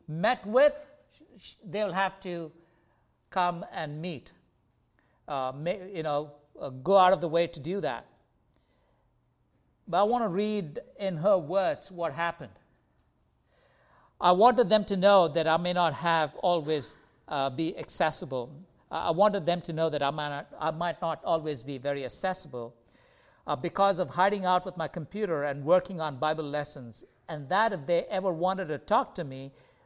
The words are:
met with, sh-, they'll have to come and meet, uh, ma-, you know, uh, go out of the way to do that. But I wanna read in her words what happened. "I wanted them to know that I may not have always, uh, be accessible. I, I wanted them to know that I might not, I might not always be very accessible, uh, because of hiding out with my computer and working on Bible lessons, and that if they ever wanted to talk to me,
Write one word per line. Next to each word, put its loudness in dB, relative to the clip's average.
met -2
with, 6
sh-, -20
they'll -4
have -2
to -8
come 0
and -8
meet, -8
uh, -4
ma-, -6
you -4
know, -2
uh, -6
go 4
out 10
of 2
the -2
way 2
to -10
do -4
that. -6
But 0
I 4
wanna 2
read -2
in -4
her 4
words -2
what -4
happened. -4
"I 6
wanted 6
them 4
to -2
know 8
that 0
I 4
may -2
not 2
have 0
always, 0
uh, -2
be -4
accessible. -4
I, -4
I 0
wanted 4
them 0
to -10
know 0
that -2
I 2
might -4
not, -8
I -2
might -6
not -4
always -2
be -8
very -4
accessible, -6
uh, -2
because 2
of -4
hiding 2
out 2
with -10
my -4
computer -4
and -4
working 2
on -4
Bible -2
lessons, -8
and -8
that 2
if -8
they 0
ever -2
wanted -2
to -4
talk 0
to -6
me, -10